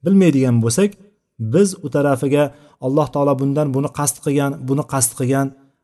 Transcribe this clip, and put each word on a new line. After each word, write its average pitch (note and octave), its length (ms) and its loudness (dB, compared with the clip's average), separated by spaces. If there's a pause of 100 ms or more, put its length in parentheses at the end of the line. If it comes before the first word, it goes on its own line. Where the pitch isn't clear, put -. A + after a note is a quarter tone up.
Bilmaydigan D3 580 4
bo'lsak, F#3 300 0 (480)
biz C3+ 340 2
u D3+ 160 -12
tarafiga C#3+ 540 0 (340)
Alloh C#3 300 -2
taolo C#3+ 280 0
bundan C#3 340 -2
buni C3+ 220 -2
qasd - 280 -4
qilgan, C#3 400 -2
buni C3+ 240 -4
qasd C3+ 320 -4
qilgan C3+ 320 -2 (360)